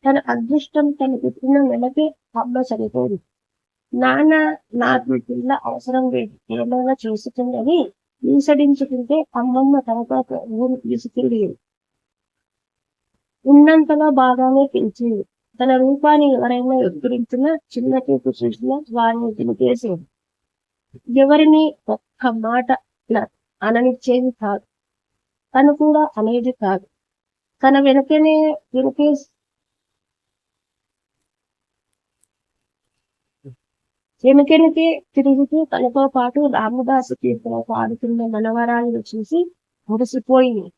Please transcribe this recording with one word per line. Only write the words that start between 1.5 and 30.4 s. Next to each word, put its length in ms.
నెలకే 440
అమ్మ 240
చనిపోయింది. 460
నాన్న 380
నాకు 440
పిల్ల 360
అవసరం 460
లేదు, 240
ఏమైనా 400
చేసుకుందని 1000
ఈసడించుకుంటే 1000
అమ్మమ్మ 440
తనతో 360
ఒక 160
ఊరు 440
తీసుకెళ్ళింది. 800
ఉన్నంతలో 640
బాగానే 640
పెంచింది. 480
తన 160
రూపాన్ని 580
ఎవరైనా 420
ఎక్కిరించినా, 720
చిన్న 180
చూపు 340
చూసినా 520
వారిని 420
దింపేసేది. 720
ఎవరిని 540
ఒక్క 380
మాట 400
న-, 200
అననిచ్చేది 680
కాదు, 340
తను 200
కూడా 340
అనేది 340
కాదు. 340
తన 180
వెనకనే 540
వెనకే-, 540